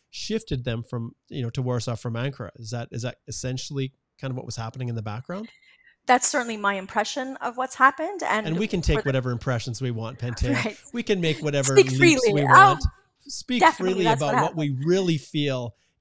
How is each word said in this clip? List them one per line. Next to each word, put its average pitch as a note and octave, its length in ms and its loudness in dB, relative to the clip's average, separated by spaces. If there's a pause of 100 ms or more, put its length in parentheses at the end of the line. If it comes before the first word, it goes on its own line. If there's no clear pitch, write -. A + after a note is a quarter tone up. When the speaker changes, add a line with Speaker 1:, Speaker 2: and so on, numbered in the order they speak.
Speaker 1:
shifted E3 540 -6
them A#2 200 -4
from, A#2 320 -8 (120)
you - 140 -8
know, A#2 80 -4
to C3 120 -6
Warsaw B2 340 -2
from A2+ 180 -6
Ankara. B2 420 -6
Is A#2 140 -16
that, A#2 220 -8
is A#2 100 -8
that A#2 160 -8 (100)
essentially C3 640 -6 (280)
kind C3+ 120 -8
of B2+ 60 -6
what B2 80 -10
was A#2 100 -10
happening A#2 340 -8
in A#2 60 -4
the A2+ 60 -6
background? B2+ 480 -10 (580)
Speaker 2:
That's B3+ 200 4
certainly A#3 300 -2
my G3+ 180 0
impression A3 640 -4
of A#3+ 200 -8
what's C4 180 -4
happened. D#4 480 2
And G#3+ 220 0
Speaker 1:
And E3 140 -2
we A3 80 -2
can F#3 140 -2
Speaker 2:
for - 60 -6
Speaker 1:
take D3+ 120 4
Speaker 2:
the C#3+ 100 -2
Speaker 1:
whatever B2+ 220 0
impressions A#2+ 500 -4
we B2+ 100 -2
want, A2+ 280 -8
Pantea. B2 340 -2
Speaker 2:
<laughs> - 120 -2
Right. G#3+ 120 -8 (160)
Speaker 1:
We A#3+ 100 -4
can G3+ 160 0
make D#3 220 0
whatever C#3 340 0
Speaker 2:
Speak C3+ 160 8
Speaker 1:
leaps B2+ 60 0
Speaker 2:
freely. D#4 360 6
Speaker 1:
we D3 100 2
Speaker 2:
Oh, - 20 0
Speaker 1:
want. F#4 380 8 (440)
Speak - 340 -4
Speaker 2:
definitely, F#3+ 320 4
Speaker 1:
freely F#3+ 120 0
Speaker 2:
that's A3 160 2
what D3 120 0
Speaker 1:
about A#3 100 2
what E3+ 120 -2
we D3+ 120 -2
Speaker 2:
happened. C3+ 180 -4
Speaker 1:
really F3 320 2
feel C3+ 580 -4 (260)